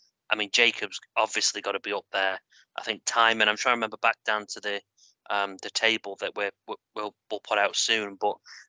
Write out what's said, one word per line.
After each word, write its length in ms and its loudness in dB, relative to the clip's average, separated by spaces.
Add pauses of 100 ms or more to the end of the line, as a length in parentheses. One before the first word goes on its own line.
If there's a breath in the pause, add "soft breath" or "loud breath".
(300)
I 60 0
mean, 160 -2
Jacob's 480 0 (160)
obviously 460 0
gotta 180 -4
be 140 -4
up 180 -4
there. 280 0 (360 soft breath)
I 60 -8
think 240 -6
Tymon, 420 4
I'm 100 4
trying 160 2
to 40 2
remember 200 -4
back 280 2
down 220 -2
to 120 -12
the, 220 -4 (480 soft breath)
um, 320 -2
the 80 -8
table 520 0
that 140 -6
we're, 160 -4 (160)
we'll, 120 -8 (160)
we'll, 200 -8 (140)
we'll 120 -6
put 180 0
out 160 2
soon, 440 0
but 160 0 (340 loud breath)